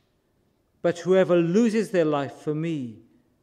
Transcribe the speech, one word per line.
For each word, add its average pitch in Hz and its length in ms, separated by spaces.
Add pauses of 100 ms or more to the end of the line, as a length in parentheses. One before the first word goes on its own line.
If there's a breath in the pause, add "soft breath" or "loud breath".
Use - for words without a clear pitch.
(800)
but 170 200
whoever 175 360
loses 196 540
their 170 160
life 143 300
for 151 180
me 143 480 (400)